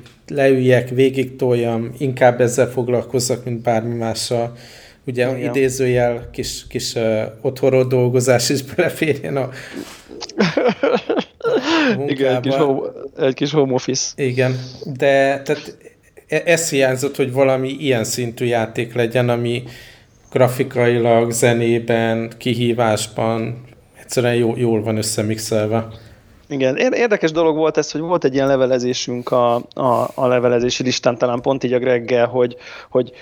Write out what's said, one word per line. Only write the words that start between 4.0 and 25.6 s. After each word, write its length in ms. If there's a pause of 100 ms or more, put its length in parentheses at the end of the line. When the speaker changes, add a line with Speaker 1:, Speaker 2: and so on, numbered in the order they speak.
Speaker 1:
Ugye 320
Speaker 2:
Igen. 120
Speaker 1:
idézőjel, 800
kis, 380
kis, 260
ö, 260 (200)
otthonról 420
dolgozás 680
is 120
beleférjen 760
a 120 (840)
Speaker 2:
<laughs> 1700
Igen, 280
egy 60
kis 140
Speaker 1:
munkába. 100
Speaker 2:
home, 600
egy 60
kis 180
home 220
office. 380 (120)
Speaker 1:
Igen, 320 (420)
de 440
tehát 360 (500)
e-, 180
ez 240
hiányzott, 460
hogy 160
valami 380 (100)
ilyen 240
szintű 420
játék 480
legyen, 360
ami 340 (680)
grafikailag, 1000
zenében, 1080
kihívásban 1300 (360)
egyszerűen 360
jó-, 220
jól 260
van 140
összemixelve. 920 (600)